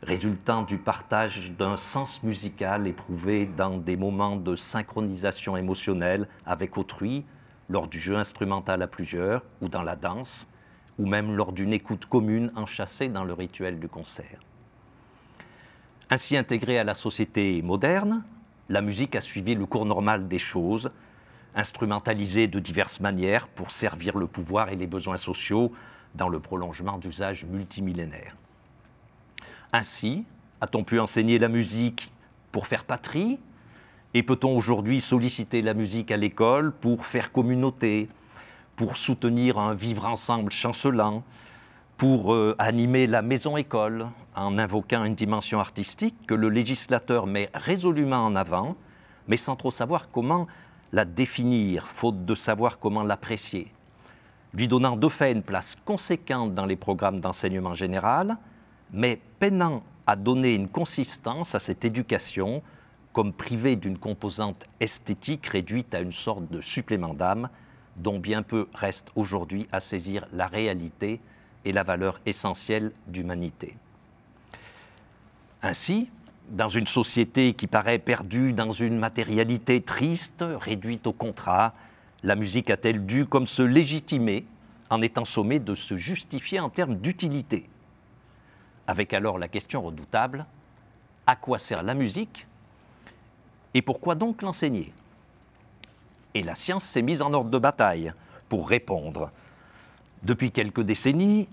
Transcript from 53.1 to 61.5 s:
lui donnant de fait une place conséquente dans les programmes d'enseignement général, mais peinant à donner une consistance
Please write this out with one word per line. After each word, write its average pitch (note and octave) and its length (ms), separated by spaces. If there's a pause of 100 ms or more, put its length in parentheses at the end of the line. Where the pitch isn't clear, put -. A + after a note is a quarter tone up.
lui A#2 140
donnant B2 300
de B2+ 100
fait D3 240
une A2 120
place - 420
conséquente C#3 680
dans G2 120
les F#2+ 100
programmes F#2+ 460
d'enseignement F#2 520
général, G#2 600 (580)
mais A#2 280 (180)
peinant F3+ 440 (220)
à G#2 120
donner B2 360
une G2 140
consistance C#3+ 880